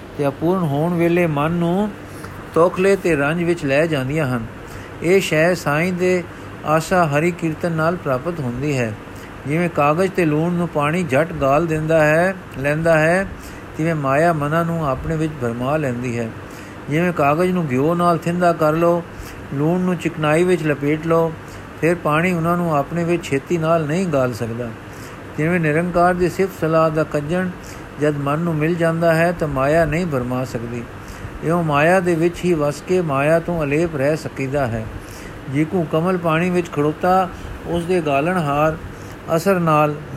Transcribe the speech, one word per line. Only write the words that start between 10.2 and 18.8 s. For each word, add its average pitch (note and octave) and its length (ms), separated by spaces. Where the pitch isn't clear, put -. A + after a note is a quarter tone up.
ਲੂਣ D#3 280
ਨੂੰ E3+ 140
ਪਾਣੀ D#3 360
ਝੱਟ D#3 300
ਗਾਲ C#3+ 340
ਦਿੰਦਾ D#3 380
ਹੈ, E3+ 300
ਲੈਂਦਾ D#3 400
ਹੈ, F3+ 280
ਤਿਵੇਂ D#3+ 180
ਮਾਇਆ D3 380
ਮਨਾਂ D#3 320
ਨੂੰ E3 240
ਆਪਣੇ C#3+ 260
ਵਿੱਚ D#3 260
ਭਰਮਾ B2 360
ਲੈਂਦੀ B2 420
ਹੈ। A2+ 100
ਜਿਵੇਂ E3 240
ਕਾਗਜ਼ D#3 380
ਨੂੰ F3 200
ਘਿਓ C#3 220
ਨਾਲ F3 240
ਥਿੰਦਾ F3 360
ਕਰ D#3 200
ਲਓ, E3+ 300